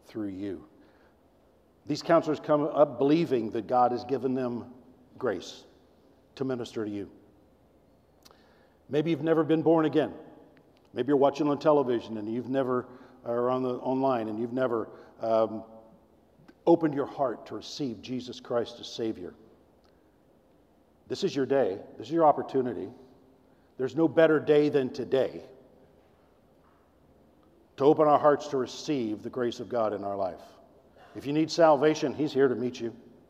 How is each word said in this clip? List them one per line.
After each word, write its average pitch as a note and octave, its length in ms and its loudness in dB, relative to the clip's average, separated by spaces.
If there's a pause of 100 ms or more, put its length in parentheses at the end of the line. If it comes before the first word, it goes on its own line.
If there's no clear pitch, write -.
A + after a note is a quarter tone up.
through G#2 220 -8
you. F#2 360 -10 (1200)
These D3 160 -4
counselors D#3 380 2
come D3 240 0
up D3 340 2
believing C#3 540 2
that A2 160 -6
God B2 240 2
has A2+ 140 -6
given C3 280 -2
them B2 320 -6 (540)
grace G2 440 -6 (720)
to C3+ 100 -4
minister A#2+ 400 -6
to G#2 40 -6
you. G2+ 200 -8 (1800)
Maybe D3+ 220 0
you've D3 120 -2
never D#3+ 200 4
been D#3+ 180 2
born D#3+ 240 4
again. C#3+ 280 2 (800)
Maybe B2 160 -4
you're D3 80 4
watching C#3+ 300 2
on C#3 120 0
television B2 580 2
and G#2+ 160 -6
you've B2 160 -6
never, B2+ 380 -2 (380)
or A#2+ 240 -2
on B2+ 140 0
the, B2 120 -2
online, B2+ 540 -2
and G#2+ 100 -8
you've A#2+ 140 -6
never, A#2+ 360 -2 (320)
um, A2 420 0 (1000)
opened E3 280 2
your C3+ 120 -4
heart B2 420 -6
to A#2 80 -12
receive A2 460 -10
Jesus B2 380 -10
Christ A#2+ 400 -4
as - 80 -16
Savior. G2+ 460 -8 (1800)
This B2 140 -6
is C#3 120 -2
your C3+ 100 0
day. A#2 320 0 (200)
This - 100 -16
is D3 60 -8
your E3 120 4
opportunity. B2 640 0 (880)
There's C3 180 -6
no D#3+ 120 2
better D#3 320 4
day D3 300 4
than C3+ 200 0
today A#2+ 520 -2 (2250)
to C3+ 60 0
open D3+ 240 6
our C#3+ 120 6
hearts C#3+ 300 4
to C#3 80 -2
receive A#2+ 680 -4
the A#2 60 -10
grace A#2+ 300 -4
of A#2+ 80 -10
God A2+ 260 0
in G2+ 100 -6
our G2+ 120 -4
life. F#2 260 -4 (720)
If G#2+ 100 -12
you C#3+ 80 -4
need D#3 180 0
salvation, D3+ 640 4
he's C#3 200 -4
here C3+ 140 4
to B2 80 0
meet B2 240 -6
you. A#2 160 -8 (340)